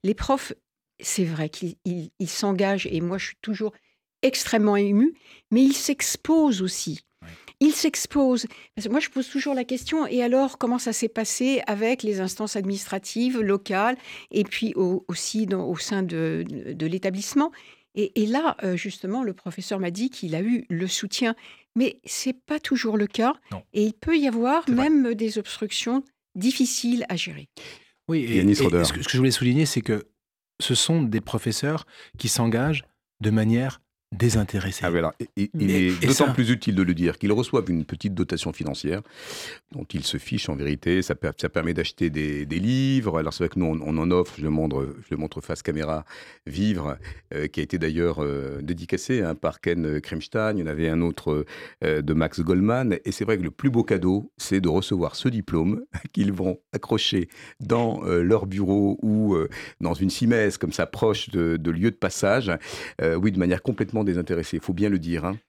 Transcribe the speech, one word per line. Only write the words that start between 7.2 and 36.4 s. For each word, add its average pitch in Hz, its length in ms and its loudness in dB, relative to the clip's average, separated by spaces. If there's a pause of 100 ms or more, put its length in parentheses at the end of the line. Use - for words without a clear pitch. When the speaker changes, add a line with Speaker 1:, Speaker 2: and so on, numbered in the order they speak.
Speaker 2:
Oui. 82 60 -20 (320)
Speaker 1:
Ils 302 120 6
s'exposent. 269 720 2 (280)
Parce 208 120 -8
que 226 40 -2
moi, 269 100 2
je 285 100 -4
pose 262 180 -4
toujours 277 260 -2
la 247 100 -2
question, 262 420 -2
et 247 160 0
alors, 254 360 2
comment 247 200 0
ça 240 160 -4
s'est 226 160 -2
passé 254 560 0
avec 226 360 0
les 208 180 -2
instances 196 360 -4
administratives 202 840 -2
locales, 202 560 2 (340)
et 208 140 2
puis - 320 -4
au, 185 320 0
aussi 214 380 -4
dans, 185 200 -2
au 160 100 -2
sein 196 260 -2
de, 165 460 -2
de 151 380 -6
l'établissement ? 190 680 0 (420)
Et, 208 280 0
et 214 40 4
là, 277 360 0
euh, 185 140 0
justement, 202 480 -4
le 190 100 -4
professeur 190 460 -8
m'a 180 100 -2
dit 214 200 -4
qu'il 165 240 -6
a 160 80 -2
eu 233 280 0
le 175 160 -2
soutien. 226 480 -2 (420)
Mais 247 280 0
c'est - 300 -6
pas 302 260 -6
toujours 226 360 0
le 208 100 2
cas. 240 280 0 (180)
Speaker 2:
Non. 190 100 -8 (120)
Speaker 1:
Et 208 100 2
il 214 100 0
peut 330 220 0
y 285 120 4
avoir 247 380 2
Speaker 2:
C'est 262 60 2
vrai. 262 160 4
Speaker 1:
même 269 260 4
des 214 240 -2
obstructions 233 680 -4 (320)
difficiles 240 720 0
à 180 80 -4
gérer. 147 320 -8 (600)
Speaker 2:
Oui, 160 200 2
et, 110 100 2
Speaker 3:
Yannis 101 220 6
Speaker 2:
et - 40 6
Speaker 3:
Roder. 85 200 6
Speaker 2:
ce - 80 2
que, - 100 -6
ce - 60 -4
que - 40 -4
je 127 60 2
voulais 131 140 6
souligner, 127 340 4
c'est 123 160 0
que 107 240 -2 (540)
ce - 160 2
sont 165 260 4
des 113 180 2
professeurs 139 640 -2 (320)
qui - 120 -4
s'engagent 123 560 2 (360)
de 107 100 2
manière 113 500 2 (320)
désintéressée. 101 720 0
Speaker 3:
Ah, 90 60 2
voilà. 82 300 0
Et, 117 160 -8
et, 101 180 0
il 107 160 2
Speaker 2:
Et, 95 40 2 (120)
Speaker 3:
est 90 160 0
Speaker 2:
et - 60 2
Speaker 3:
d'autant 139 180 6
Speaker 2:
ça 135 60 0
Speaker 3:
plus 123 180 2